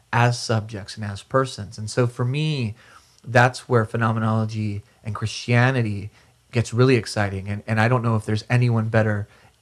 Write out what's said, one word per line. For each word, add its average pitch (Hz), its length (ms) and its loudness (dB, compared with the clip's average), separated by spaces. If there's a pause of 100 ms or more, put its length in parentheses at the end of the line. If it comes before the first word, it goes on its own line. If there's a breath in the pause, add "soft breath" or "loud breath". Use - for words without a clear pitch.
(120)
as 120 260 4
subjects 107 580 -4
and 107 80 -8
as 101 180 -8
persons. 127 540 -2
And 107 140 -10
so 123 160 2
for 120 180 -4
me, 135 500 -2 (480 loud breath)
that's 123 460 2
where 120 160 2
phenomenology 110 1000 -2 (220 soft breath)
and 107 100 -8
Christianity 117 960 0 (420 soft breath)
gets 117 200 -2
really 127 240 4
exciting. 98 520 -4
And, 104 180 -6
and 110 140 0
I 113 80 4
don't 123 140 2
know 113 140 2
if 107 80 -4
there's 110 260 -2
anyone 120 380 2
better, 110 380 2 (360 soft breath)